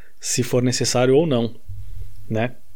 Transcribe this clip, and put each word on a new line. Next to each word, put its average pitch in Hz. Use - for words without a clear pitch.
se -
for 123
necessário 127
ou 165
não, 120
né? 113